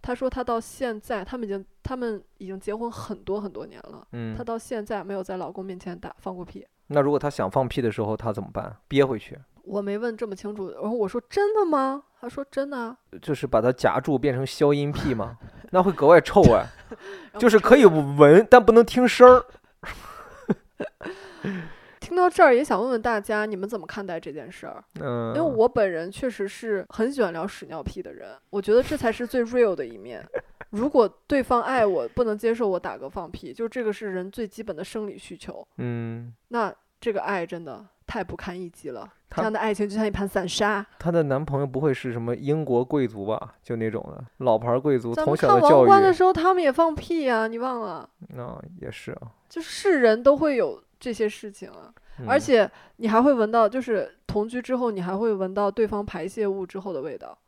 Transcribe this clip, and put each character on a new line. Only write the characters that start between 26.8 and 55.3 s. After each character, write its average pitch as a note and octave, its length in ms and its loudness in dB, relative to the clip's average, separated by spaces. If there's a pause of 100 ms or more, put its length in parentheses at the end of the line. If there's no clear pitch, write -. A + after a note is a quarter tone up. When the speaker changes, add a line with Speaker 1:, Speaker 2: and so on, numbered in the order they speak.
Speaker 1:
很 A#3 240 -4
喜 C4+ 100 -2
欢 F3+ 100 -2
聊 E3 140 -8
屎 - 200 -14
尿 D#3 140 -14
屁 F3+ 220 -12
的 D#2+ 100 -14
人， - 180 -18 (200)
我 G3+ 100 -4
觉 G#3 140 2
得 B3+ 80 6
这 D4+ 140 -4
才 A#3 160 -2
是 B3 120 -8
最 A#3+ 200 -4
real A3+ 320 2
的 C#3 100 -8
一 A#2 100 -18
面。 G#2 300 -18 (200)
Speaker 2:
<laughs> - 240 -20
Speaker 1:
如 A3+ 180 -4
果 A#3+ 200 4 (200)
对 C#4 120 2
方 B3 220 0
爱 B3 240 0
我， D3+ 220 -2
不 B3 160 -4
能 G#3+ 120 -2
接 A3+ 160 -2
受 A3+ 160 -2
我 F3+ 120 -2
打 - 180 -10
嗝 C3+ 100 -14
放 E3+ 220 -12
屁， - 220 -16
就 A3+ 160 -8
这 A#3+ 160 -8
个 G#3+ 80 -2
是 G3+ 200 -10
人 F#3 180 -8
最 G#3+ 180 -8
基 A3 140 -16
本 G#3 120 -10
的 D#3 80 -12
生 G#3+ 240 -10
理 G3+ 100 -14
需 F#3 200 -18
求。 - 280 -16 (120)
Speaker 2:
嗯。 A#2 560 -10 (160)
Speaker 1:
那 A3+ 260 -6 (260)
这 A#3 120 -4
个 - 100 -4
爱 F#3 240 -4
真 E3+ 180 -12
的 D3+ 220 -16 (200)
太 G3+ 180 -8
不 F3+ 120 -14
堪 F#3 240 -12
一 F3+ 80 -12
击 D#3+ 220 -16
了， A#2 180 -14 (200)
Speaker 2:
她 - 80 -10
Speaker 1:
这 - 80 -2
样 G#3+ 80 -4
的 A3 60 -4
爱 G#3+ 140 -2
情 G#3 160 -4
就 G3 60 -10
像 A3 100 -2
一 G#3 60 -2
盘 G3+ 160 -4
散 F#3 220 -4
沙。 G#3 360 -2 (140)
Speaker 2:
她 E3+ 140 -4
的 E3+ 120 2
男 C#3 200 -2
朋 C#3 160 -4
友 C#3+ 60 -2
不 C3 140 -6
会 D3 140 2
是 B2 180 -8
什 A#2 80 -6
么 A#2 140 -4
英 D3 300 -2
国 B2 200 2
贵 C3 220 0
族 G#2 180 -8
吧？ A2 380 -6
就 A#2+ 140 -8
那 A2 140 -4
种 A2+ 200 -8
的， - 140 -16 (140)
老 A#2+ 200 2
牌 A#2 100 -4
儿 B2 120 2
贵 C#3 180 2
族， A#2 160 -4
Speaker 1:
咱 D#4 100 -2
们 D3+ 120 2
Speaker 2:
从 - 0 -
小 - 180 4
的 G4 60 6
教 D4+ 80 6
育。 - 20 8
Speaker 1:
看 D4+ 80 8
王 A#4+ 80 8
冠 G4 160 8
的 F#4+ 100 6
时 E4+ 120 2
候， F#4 80 4
他 F4+ 200 2
们 F4+ 100 0
也 C#4 100 2
放 E4 220 2
屁 D#4+ 300 -6
呀， A3+ 220 0
你 A3+ 120 -8
忘 B3 220 -6
了？ E3+ 280 -12 (260)
Speaker 2:
那 - 260 -12 (200)
也 B2+ 100 -12
是 - 220 -14
啊。 - 200 -16 (160)
Speaker 1:
就 E4 140 -12
是 E4 380 0
人 A3+ 220 4
都 C#4 140 6
会 D4 200 0
有 D#3+ 260 -2 (160)
这 B3+ 140 -8
些 G#3+ 140 -2
事 G#3 240 -8
情 - 200 -20
啊， - 200 -20 (280)
Speaker 2:
嗯。 C#3 100 -10
Speaker 1:
而 C4 100 4
且 A#3 320 4 (260)
你 A3+ 120 -4
还 A3 140 4
会 C#4+ 100 6
闻 A3 180 2
到， A3+ 160 4
就 A#3+ 140 -2
是 A3 460 -4
同 G#3 200 -2
居 B3 140 -8
之 B3+ 160 -4
后， A#3+ 140 -2
你 G3 100 -6
还 F3+ 160 -6
会 A3 160 -2